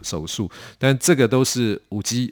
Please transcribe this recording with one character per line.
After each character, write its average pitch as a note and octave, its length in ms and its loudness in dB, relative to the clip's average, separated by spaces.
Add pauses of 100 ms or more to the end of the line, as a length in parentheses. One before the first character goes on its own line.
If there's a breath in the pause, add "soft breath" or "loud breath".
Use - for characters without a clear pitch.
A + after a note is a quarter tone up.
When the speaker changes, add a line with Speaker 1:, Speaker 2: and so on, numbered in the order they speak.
Speaker 1:
手 D#2+ 240 -8
术， F2+ 280 -6
Speaker 2:
是。 - 260 -20
Speaker 1:
但 C3+ 180 2
这 F3 200 4
个 B2 100 6
都 C3 160 4
是 A#2+ 360 0 (100)
五 G#2 120 -6
G A#2+ 300 -2